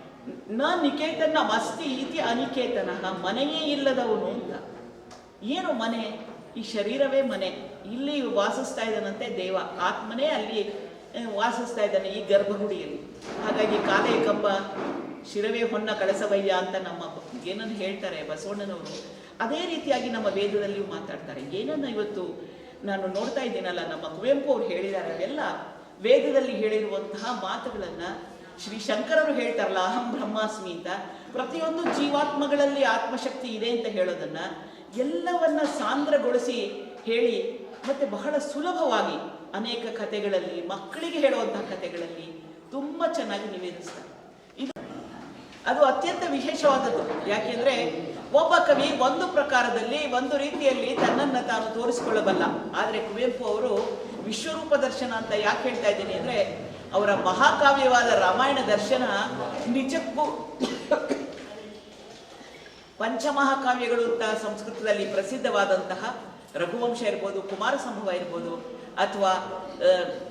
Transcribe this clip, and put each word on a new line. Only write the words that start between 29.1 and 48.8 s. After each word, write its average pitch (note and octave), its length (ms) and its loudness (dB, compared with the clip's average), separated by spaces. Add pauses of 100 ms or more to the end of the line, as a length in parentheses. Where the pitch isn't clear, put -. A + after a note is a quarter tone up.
ಹೇಳ್ತಾರಲ್ಲ, F#3+ 440 2
"ಅಹಂ A#3 340 2
ಬ್ರಹ್ಮಾಸ್ಮಿ" G#3 600 -2
ಅಂತ, E3+ 140 -8 (460)
ಪ್ರತಿಯೊಂದು D#4+ 520 -2
ಜೀವಾತ್ಮಗಳಲ್ಲಿ C#4+ 1000 2
ಆತ್ಮಶಕ್ತಿ B3 640 0
ಇದೆ A3 220 -2
ಅಂತ A3+ 160 0
ಹೇಳೋದನ್ನ F3 500 -2 (600)
ಎಲ್ಲವನ್ನ E4 600 2
ಸಾಂದ್ರಗೊಳಿಸಿ B3 1300 2 (160)
ಹೇಳಿ, A3+ 540 2 (300)
ಮತ್ತೆ C#4 180 2
ಬಹಳ C4+ 320 -2
ಸುಲಭವಾಗಿ C4+ 760 0 (380)
ಅನೇಕ A#3 460 -4
ಕಥೆಗಳಲ್ಲಿ, F#3 640 -2
ಮಕ್ಕಳಿಗೆ D#4+ 520 -6
ಹೇಳುವಂತಹ A3+ 420 4
ಕಥೆಗಳಲ್ಲಿ E3+ 840 -8 (260)
ತುಂಬಾ D#4 420 -2
ಚೆನ್ನಾಗಿ G#3 320 -4
ನಿವೇದಿಸ್ತಾರೆ. F3+ 640 -10 (560)
ಇದು, C4 80 -8 (920)
ಅದು C#4+ 180 6
ಅತ್ಯಂತ D4 460 2
ವಿಶೇಷವಾದದ್ದು. C4+ 1000 2
ಯಾಕೆಂದ್ರೆ A#3 760 0 (280)
ಒಬ್ಬ D#4+ 220 8 (120)
ಕವಿ C#4+ 320 4